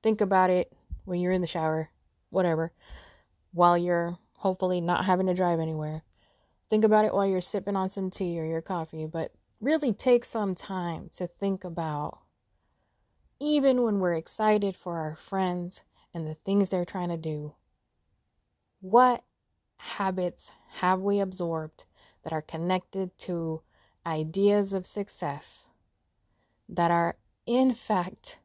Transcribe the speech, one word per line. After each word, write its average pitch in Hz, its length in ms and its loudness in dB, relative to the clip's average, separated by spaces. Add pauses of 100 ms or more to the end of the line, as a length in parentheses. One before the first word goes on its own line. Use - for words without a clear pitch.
Think 220 180 0
about 185 300 4
it 180 200 2 (360)
when 180 140 -2
you're 180 120 2
in 185 80 2
the 175 60 -2
shower, 160 440 -2 (380)
whatever, 170 460 0 (760)
while 175 260 6
you're 175 400 0 (160)
hopefully 185 480 0
not 175 240 0
having 190 220 2
to 185 60 2
drive 175 260 2
anywhere. 156 420 -4 (680)
Think 214 160 4
about 214 220 6
it - 80 0
while 196 120 2
you're 185 140 0
sipping 202 340 -4
on 190 140 0
some 190 220 -4
tea 170 280 -4
or 160 60 -4
your 160 160 -2
coffee, 160 460 -6
but 160 260 -6 (260)
really 285 360 0
take 240 320 2
some 202 280 -2
time 175 640 -8
to 180 100 -6
think 196 380 -4
about, 160 540 -6 (1200)
even 277 440 4
when 214 160 2
we're 180 140 2
excited 202 640 0
for 170 220 -6
our 156 180 -6
friends 180 640 -4 (320)
and 165 140 -6
the 156 80 -8
things 196 340 0
they're 180 160 0
trying 180 240 -4
to 170 80 -2
do, 151 380 -6 (1300)
what 240 440 4 (540)
habits 185 720 -4 (180)
have 185 320 0
we 202 200 2
absorbed 170 680 -6 (360)
that 160 120 -6
are 156 80 -2
connected 180 720 -4
to 165 460 -6 (440)
ideas 190 680 2
of 185 100 -4
success - 840 -10 (1000)
that 170 220 2
are, 170 260 2 (300)
in 254 260 2
fact - 720 -4